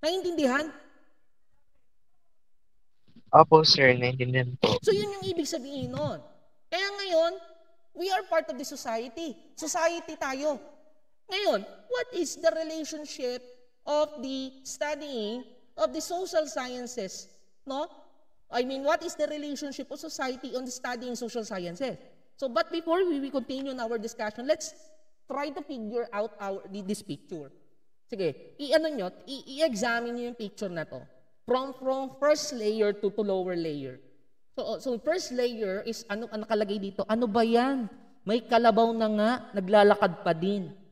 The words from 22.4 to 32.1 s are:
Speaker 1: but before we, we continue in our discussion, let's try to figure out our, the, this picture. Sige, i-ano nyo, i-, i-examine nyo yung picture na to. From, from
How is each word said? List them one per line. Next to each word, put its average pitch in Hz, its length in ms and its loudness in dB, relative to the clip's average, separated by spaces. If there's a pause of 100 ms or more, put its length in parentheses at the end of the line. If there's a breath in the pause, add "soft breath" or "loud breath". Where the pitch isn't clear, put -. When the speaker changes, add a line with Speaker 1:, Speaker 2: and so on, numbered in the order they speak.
Speaker 1:
but 330 220 0
before 339 340 2
we, 285 160 0
we 277 80 -6
continue 269 400 -4
in 254 80 -8
our 233 160 -2
discussion, 226 540 -6
let's 311 260 0 (560)
try 285 220 -4
to 311 100 -8
figure 233 480 -6
out 208 300 -4
our, 196 260 -4
the, 196 160 -10
this 196 160 -4
picture. 147 540 -12 (560)
Sige, 185 500 -4
i-ano 311 320 2
nyo, 214 160 -4 (220)
i-, 269 320 -6
i-examine 233 500 0
nyo 240 120 -6 (100)
yung 240 40 -16
picture 202 320 -6
na 165 140 -6
to. 131 180 -12 (440)
From, 254 320 0
from 262 420 -2